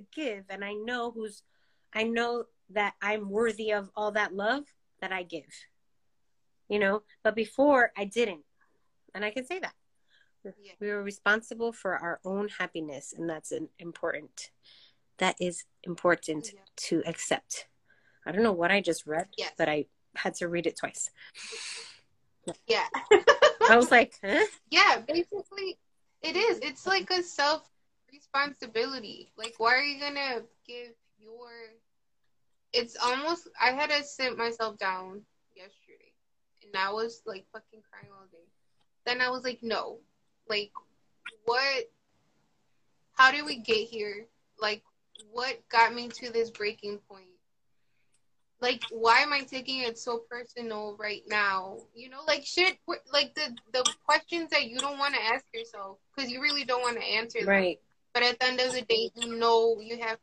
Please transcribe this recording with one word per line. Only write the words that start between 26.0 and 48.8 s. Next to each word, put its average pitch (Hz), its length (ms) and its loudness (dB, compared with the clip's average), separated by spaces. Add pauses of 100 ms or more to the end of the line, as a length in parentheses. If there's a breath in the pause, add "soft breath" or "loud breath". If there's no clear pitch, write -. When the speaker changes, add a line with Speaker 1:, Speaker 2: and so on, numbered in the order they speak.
Speaker 2:
it 320 140 -2
is. 415 220 4
It's 285 280 -8
like 381 240 0
a 359 120 0
self-responsibility. 269 2250 -4
Like, 226 220 -12
why 233 160 4
are 262 80 4
you 285 180 -4
gonna 277 420 -4 (240)
give 240 280 -16 (240)
your, 226 320 -20 (1200)
it's 240 240 -2
almost, 277 520 -2 (120)
I 247 100 4
had 294 200 0
to 294 120 0
sit 262 340 -4
myself 226 400 -4
down 190 480 -6 (300)
yesterday, - 580 -20 (520)
and 202 120 -16
I 190 160 0
was, 226 340 -6
like, 190 260 -12
fucking 220 360 -20
crying 202 240 -20
all 190 200 -20
day. 170 160 -20 (580)
Then 247 140 2
I 254 100 2
was 254 140 -6
like, 247 180 -6
"No. 220 380 -4 (480)
Like, 208 240 -2 (720)
what, 254 440 0 (1300)
how 262 160 8
did 294 140 -2
we 285 140 -8
get 220 280 0
here? 208 400 -8 (320)
Like, 214 240 -2 (480)
what 240 380 -6
got 226 260 6
me 240 140 -6
to 233 240 -10
this 226 180 0
breaking 208 480 -6 (100)
point?" 190 220 -20 (1300)
Like, 247 300 -2